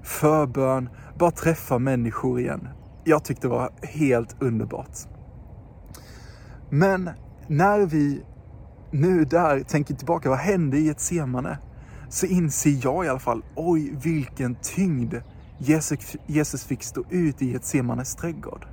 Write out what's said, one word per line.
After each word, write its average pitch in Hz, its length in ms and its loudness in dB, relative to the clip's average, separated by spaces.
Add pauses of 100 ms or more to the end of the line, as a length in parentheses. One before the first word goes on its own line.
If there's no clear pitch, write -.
förbön, 135 840 2 (300)
bara 175 120 6
träffa 160 480 0
människor 123 600 0
igen. 131 280 -4 (360)
Jag 151 200 4
tyckte - 220 -4
det 123 40 2
var 123 200 0 (120)
helt 131 600 2
underbart. - 560 -2 (1700)
Men 185 400 4 (360)
när 196 400 4
vi 147 360 2 (680)
nu 160 340 4
där 147 380 4
tänker 147 320 0
tillbaka, 147 360 0
vad 131 80 2
hände 156 400 2
i 156 80 4
Getsemane? 147 720 -2 (500)
Så - 180 -2
inser 156 560 4
jag 151 220 2
i 156 40 0
alla 131 100 0
fall, 117 260 -2 (120)
oj, 156 360 2 (100)
vilken 139 600 -2
tyngd 135 520 0 (440)
Jesus, 147 580 0 (100)
Jesus 147 380 0
fick - 180 -6
stå - 280 -8
ut 165 320 2
i 127 100 0
Getsemanes 123 600 -2
trädgård. - 580 -8